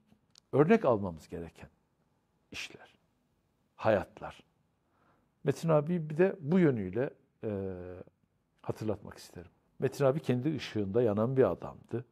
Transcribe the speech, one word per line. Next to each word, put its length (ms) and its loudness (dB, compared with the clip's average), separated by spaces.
örnek 320 4
almamız 440 0
gereken 400 -12
işler, 440 -16
hayatlar. 680 -2
Metin 240 -2
abi 420 2
bir 80 -10
de 220 4
bu 180 2
yönüyle, 520 2
e, 60 -4
hatırlatmak 560 -8
isterim. 320 -18
Metin 260 -2
abi 160 2
kendi 360 -2
ışığında 460 -2
yanan 340 2
bir 140 6
adamdı. 600 -10